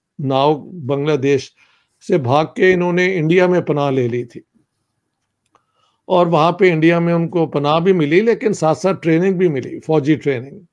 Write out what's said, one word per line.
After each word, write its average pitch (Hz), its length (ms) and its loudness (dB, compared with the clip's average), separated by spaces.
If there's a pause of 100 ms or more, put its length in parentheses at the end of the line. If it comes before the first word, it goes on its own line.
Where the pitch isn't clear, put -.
(200)
now 139 440 0
बांग्लादेश 139 920 -4 (460)
से 185 180 -2
भाग 143 280 0
के 185 260 0
इन्होंने 180 440 0
इंडिया 175 320 2
में 180 160 0
पनाह 143 260 -2
ले 131 180 -2
ली 120 160 -6
थी - 160 -18 (1700)
और 175 200 2
वहाँ 165 240 2
पे 185 160 2
इंडिया 165 320 2
में 170 140 0
उनको 165 320 0
पनाह 147 340 0
भी 190 120 2
मिली, 160 280 2
लेकिन 220 320 0
साथ-साथ 160 420 0
ट्रेनिंग 165 420 0
भी 175 120 2
मिली, 127 320 -6
फौजी 151 360 0
ट्रेनिंग। 135 440 -6 (120)